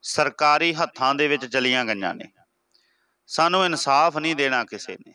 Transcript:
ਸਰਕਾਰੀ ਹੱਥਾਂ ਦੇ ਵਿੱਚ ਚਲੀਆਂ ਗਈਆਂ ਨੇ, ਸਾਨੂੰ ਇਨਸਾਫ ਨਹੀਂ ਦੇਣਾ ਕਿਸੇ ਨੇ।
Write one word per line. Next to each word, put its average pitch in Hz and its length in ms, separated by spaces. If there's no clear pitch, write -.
ਸਰਕਾਰੀ 151 720
ਹੱਥਾਂ 139 420
ਦੇ 147 120
ਵਿੱਚ 143 180
ਚਲੀਆਂ 127 400
ਗਈਆਂ 98 280
ਨੇ, 90 120
ਸਾਨੂੰ 175 380
ਇਨਸਾਫ 151 520
ਨਹੀਂ 156 180
ਦੇਣਾ 131 280
ਕਿਸੇ 101 340
ਨੇ। - 80